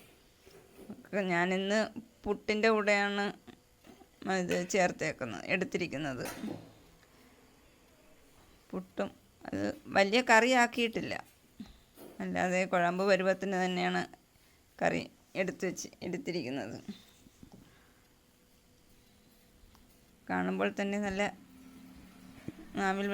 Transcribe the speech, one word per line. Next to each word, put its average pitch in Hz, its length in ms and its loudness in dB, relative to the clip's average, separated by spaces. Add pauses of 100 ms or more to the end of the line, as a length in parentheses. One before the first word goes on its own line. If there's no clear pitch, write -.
(920)
ഒക്കെ - 320 -4 (100)
ഞാനിന്ന് 190 480 2 (460)
പുട്ടിൻ്റെ 214 480 2
കൂടെയാണ് 202 500 2 (1160)
ഇത് 175 120 0 (200)
ചേർത്തേക്കുന്നത്, 151 680 0 (120)
എടുത്തിരിക്കുന്നത്. 156 680 -2 (2500)
ഒട്ടും 190 320 -6 (380)
അത് 196 180 -4 (320)
വലിയ 196 220 4 (120)
കറിയാക്കിയിട്ടില്ല. 233 840 4 (1080)
അല്ലാതെ 180 380 2 (100)
കുഴമ്പ് 180 380 2
പരുവത്തിന് 190 540 4
തന്നെയാണ് 180 380 2 (800)
കറി 170 200 2 (400)
എടുത്ത് - 260 -6
വെച്ച്, - 220 -8 (160)
എടുത്തിരിക്കുന്നത്. 139 720 -6 (3500)
കാണുമ്പോൾ 185 400 0 (100)
തന്നെ 202 180 -2 (100)
നല്ല 190 160 -2 (1600)
നാവിൽ 196 340 0